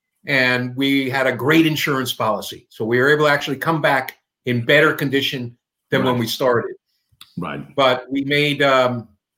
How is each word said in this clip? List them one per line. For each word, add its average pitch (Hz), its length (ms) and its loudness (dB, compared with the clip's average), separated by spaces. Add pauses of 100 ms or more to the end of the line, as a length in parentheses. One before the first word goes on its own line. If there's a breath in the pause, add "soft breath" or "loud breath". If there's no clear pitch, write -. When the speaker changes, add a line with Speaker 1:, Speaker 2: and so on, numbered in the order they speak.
(260)
Speaker 1:
and 127 500 0
we 139 340 0
had 131 160 0
a 127 100 0
great 156 300 4
insurance 143 440 -2
policy. 104 600 -6
So - 160 -12
we 120 120 2
were 135 120 4
able 151 160 4
to 143 40 4
actually 147 280 -2
come 160 240 -2
back 139 340 -2 (300)
in 120 180 -2
better 151 300 4
condition 135 640 -4 (320)
than 131 140 0
when 127 100 2
Speaker 2:
Right. 120 60 -2
Speaker 1:
we 113 60 -2
started. 120 480 -2 (640)
Speaker 2:
Right. - 300 -8 (100)
Speaker 1:
But 127 340 2
we 139 140 -4
made, 143 380 0
um, 127 460 2 (300)